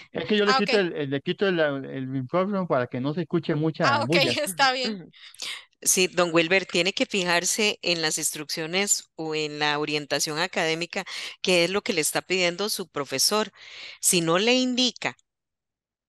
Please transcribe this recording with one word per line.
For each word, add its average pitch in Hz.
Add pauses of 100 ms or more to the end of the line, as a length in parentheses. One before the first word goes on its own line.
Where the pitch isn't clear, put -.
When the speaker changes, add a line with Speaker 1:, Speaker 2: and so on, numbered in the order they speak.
(140)
Speaker 1:
Es 170
que 214
yo 202
le 247
Speaker 2:
Ah, -
Speaker 1:
quito 220
Speaker 2:
ok. -
Speaker 1:
el, 180
el, 147
le 139
quito 180
el, 180
el 139
micrófono 175
para 131
que 123
no 143
se 175
escuche 160
mucha 156
Speaker 2:
Ah, 285
ok, 139
Speaker 1:
bulla. -
Speaker 2:
<laughs> 302
está 269
bien. 240
Speaker 3:
Ujú. 156 (680)
Sí, 185
don 175
Wilber, 170
tiene 180
que -
fijarse 180
en 170
las 156
instrucciones 165
o 156
en 151
la 147
orientación 147
académica, 170 (360)
qué 180
es 175
lo 202
que 220
le 160
está 151
pidiendo 180
su 185
profesor. 156 (500)
Si 180
no 165
le 240
indica 254 (920)